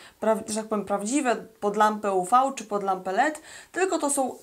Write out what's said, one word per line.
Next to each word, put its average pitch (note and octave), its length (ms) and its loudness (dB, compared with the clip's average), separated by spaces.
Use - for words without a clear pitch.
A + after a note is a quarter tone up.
pra-, G#3+ 260 2
że G#3+ 80 -6
tak G#3+ 140 -6
powiem, G3+ 160 -2
prawdziwe, A3+ 500 0
pod - 420 -4
lampę G#3+ 340 2
U F#3 140 2
V C4 300 4
czy A3 80 -12
pod G3+ 200 -4
lampę F#3 280 -2
led, C#4+ 300 0
tylko F#4 280 0
to D4 100 0
są C4 340 -2